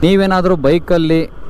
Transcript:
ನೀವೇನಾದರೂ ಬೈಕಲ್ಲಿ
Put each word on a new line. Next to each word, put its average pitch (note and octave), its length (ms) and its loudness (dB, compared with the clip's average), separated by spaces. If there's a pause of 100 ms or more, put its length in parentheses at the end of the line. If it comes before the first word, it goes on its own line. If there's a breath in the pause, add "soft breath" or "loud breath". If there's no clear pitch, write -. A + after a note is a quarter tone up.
ನೀವೇನಾದರೂ F#3 500 2 (120)
ಬೈಕಲ್ಲಿ D#3+ 540 0 (300)